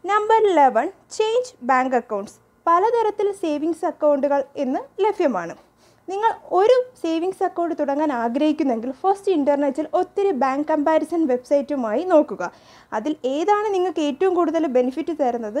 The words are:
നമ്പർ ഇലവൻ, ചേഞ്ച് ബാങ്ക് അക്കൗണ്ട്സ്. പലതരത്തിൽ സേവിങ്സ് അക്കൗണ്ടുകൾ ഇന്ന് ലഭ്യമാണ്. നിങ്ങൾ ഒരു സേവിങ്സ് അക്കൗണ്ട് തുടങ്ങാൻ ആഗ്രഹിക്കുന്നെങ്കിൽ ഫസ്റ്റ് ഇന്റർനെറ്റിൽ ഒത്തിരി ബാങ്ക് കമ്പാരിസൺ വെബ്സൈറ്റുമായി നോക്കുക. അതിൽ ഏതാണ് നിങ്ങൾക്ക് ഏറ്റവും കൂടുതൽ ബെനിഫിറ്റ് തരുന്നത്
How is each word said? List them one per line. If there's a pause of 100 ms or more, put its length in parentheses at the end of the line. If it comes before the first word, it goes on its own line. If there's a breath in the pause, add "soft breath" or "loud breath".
നമ്പർ
ഇലവൻ, (200)
ചേഞ്ച്
ബാങ്ക്
അക്കൗണ്ട്സ്. (320)
പലതരത്തിൽ
സേവിങ്സ്
അക്കൗണ്ടുകൾ (120)
ഇന്ന് (220)
ലഭ്യമാണ്. (520 soft breath)
നിങ്ങൾ (200)
ഒരു (180)
സേവിങ്സ്
അക്കൗണ്ട്
തുടങ്ങാൻ
ആഗ്രഹിക്കുന്നെങ്കിൽ
ഫസ്റ്റ്
ഇന്റർനെറ്റിൽ
ഒത്തിരി
ബാങ്ക്
കമ്പാരിസൺ
വെബ്സൈറ്റുമായി
നോക്കുക. (400 loud breath)
അതിൽ
ഏതാണ്
നിങ്ങൾക്ക്
ഏറ്റവും
കൂടുതൽ
ബെനിഫിറ്റ്
തരുന്നത്